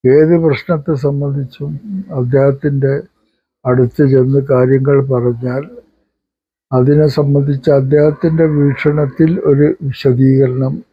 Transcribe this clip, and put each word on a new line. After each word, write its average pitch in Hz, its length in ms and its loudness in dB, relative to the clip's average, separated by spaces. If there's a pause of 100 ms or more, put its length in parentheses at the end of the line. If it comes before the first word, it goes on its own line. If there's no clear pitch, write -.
ഏത് 151 280 4 (100)
പ്രശ്നത്തെ 156 520 -2 (100)
സംബന്ധിച്ചും 143 640 -6 (480)
അദ്ദേഹത്തിൻ്റെ 135 720 0 (760)
അടുത്ത് 127 460 0
ചെന്ന് 135 300 2 (100)
കാര്യങ്ങൾ 131 460 2 (160)
പറഞ്ഞാൽ 123 500 -4 (1080)
അതിനെ 143 340 2 (100)
സംബന്ധിച്ച് 143 540 0 (100)
അദ്ദേഹത്തിൻ്റെ 151 680 0 (120)
വീക്ഷണത്തിൽ 147 720 0 (200)
ഒരു 143 160 2 (200)
വിശദീകരണം 131 880 0 (180)